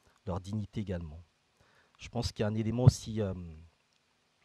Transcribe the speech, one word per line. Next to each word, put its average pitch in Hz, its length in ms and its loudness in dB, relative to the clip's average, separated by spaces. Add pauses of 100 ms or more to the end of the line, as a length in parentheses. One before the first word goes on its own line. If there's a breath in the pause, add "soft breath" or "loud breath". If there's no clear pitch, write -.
(260 soft breath)
leur 90 140 -2
dignité 101 420 -4
également. 87 420 -6 (760 soft breath)
Je - 120 -16
pense - 220 -4
qu'il - 120 -2
y - 20 4
a - 20 2
un 107 80 0
élément 113 280 2
aussi, 117 380 6
euh, 95 120 0 (1120)